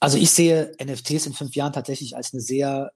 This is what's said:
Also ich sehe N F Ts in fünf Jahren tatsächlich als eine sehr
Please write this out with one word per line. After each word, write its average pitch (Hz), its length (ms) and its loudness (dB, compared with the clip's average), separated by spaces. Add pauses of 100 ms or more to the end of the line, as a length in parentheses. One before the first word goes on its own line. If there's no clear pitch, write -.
Also 143 180 4
ich 165 120 6
sehe 165 480 4
N 135 100 -8
F 131 140 -8
Ts 151 240 -2
in 143 60 -8
fünf 131 220 -10
Jahren 147 200 -2
tatsächlich 131 420 -8
als 123 160 -10
eine 131 80 -8
sehr 139 560 -2